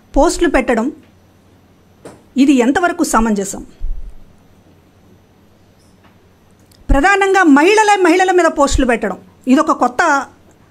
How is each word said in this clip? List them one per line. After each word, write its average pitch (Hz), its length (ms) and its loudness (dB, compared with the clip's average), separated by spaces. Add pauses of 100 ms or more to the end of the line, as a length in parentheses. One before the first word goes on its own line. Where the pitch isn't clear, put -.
(180)
పోస్టులు 302 320 0
పెట్టడం, 254 420 -2 (1500)
ఇది 277 160 2
ఎంతవరకు 320 500 0
సమంజసం? 214 600 -4 (3250)
ప్రధానంగా 381 540 2
మహిళలే 403 580 4
మహిళల 370 300 2
మీద 349 140 2
పోస్టులు 285 400 0
పెట్టడం, 226 320 -4 (300)
ఇదొక 302 240 2
కొత్త 285 540 -2 (460)